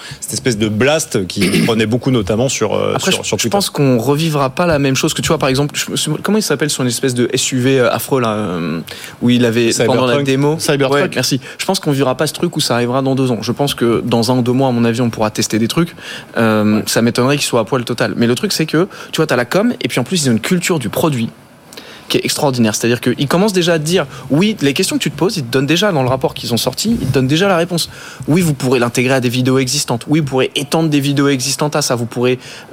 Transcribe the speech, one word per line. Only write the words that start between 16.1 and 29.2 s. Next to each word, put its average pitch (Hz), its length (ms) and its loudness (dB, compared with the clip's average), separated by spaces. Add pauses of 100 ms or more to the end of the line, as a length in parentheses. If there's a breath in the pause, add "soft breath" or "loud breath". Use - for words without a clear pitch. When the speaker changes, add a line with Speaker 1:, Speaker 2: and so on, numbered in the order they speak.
Speaker 2:
Euh, 107 520 2
ça 113 160 0
m'étonnerait 123 340 2
qu'il 139 80 -4
soit 127 140 0
à 110 40 2
poil 127 220 -2
total. 117 320 -2
Mais 117 80 2
le 117 80 4
truc, 190 180 -2
c'est 160 140 -2
que, 156 220 2 (240 loud breath)
tu - 60 -8
vois, 160 100 2
t'as 143 80 0
la 123 100 2
com, 214 340 2
et - 80 -2
puis - 120 -2
en 123 40 0
plus, 160 220 -2
ils 131 40 2
ont - 20 4
une 110 80 2
culture 175 400 0
du 107 100 -4
produit 131 400 0 (800 loud breath)
qui - 80 2
est - 80 -2
extraordinaire. 123 480 0
C'est-à-dire 120 280 0
qu'ils 127 260 0
commencent 190 260 2
déjà 175 200 2
à 170 40 2
te 151 60 -2
dire, 160 240 0 (240 loud breath)
oui, 196 300 2
les 139 120 2
questions 196 240 0
que - 60 -2
tu 160 80 -2
te - 40 -10
poses, 190 220 0
ils 147 60 -4
te 117 80 -8
donnent 135 160 2
déjà, 175 240 2
dans 143 100 2
le 127 80 2
rapport 131 240 0
qu'ils - 220 -8
ont - 20 2
sorti, 208 420 0
ils 139 80 -2
te 135 60 0
donnent 131 140 2
déjà 160 200 2
la 185 100 4
réponse. 175 340 -2 (360 loud breath)
Oui, 160 140 4
vous 156 140 2
pourrez 127 240 2
l'intégrer 123 340 2
à 135 60 4
des 123 100 0